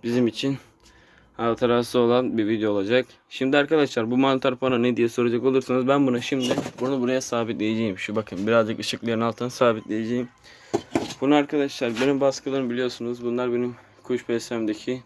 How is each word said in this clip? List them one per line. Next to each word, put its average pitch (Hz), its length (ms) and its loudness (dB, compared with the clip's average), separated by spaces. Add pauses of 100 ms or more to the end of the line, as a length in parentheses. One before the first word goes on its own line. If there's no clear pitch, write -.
bizim 120 240 0
için 135 320 -4 (760)
hatırası 120 640 2
olan 120 400 4
bir 104 100 0
video 107 240 0
olacak. 104 340 2 (220)
Şimdi 135 280 0
arkadaşlar 143 540 2
bu 123 60 0
mantar 135 400 2
para 127 220 0
ne 120 180 2
diye 117 120 2
soracak 120 360 0
olursanız 131 440 2
ben 139 180 4
buna 123 140 0
şimdi 127 340 -2 (260)
bunu 131 200 -2
buraya 127 200 0
sabitleyeceğim. 110 800 -2
Şu 107 180 -6
bakın 101 300 -4
birazcık 110 340 2
ışıkların 113 400 -4
altına 117 300 -2
sabitleyeceğim. 117 760 0 (920)
Bunu 139 140 4
arkadaşlar 143 680 0
benim 135 200 2
baskılarım 135 500 0
biliyorsunuz. 120 540 -4
Bunlar 120 280 -2
benim 120 240 -2 (260)
kuş 123 260 -4
beslemdeki 117 760 -4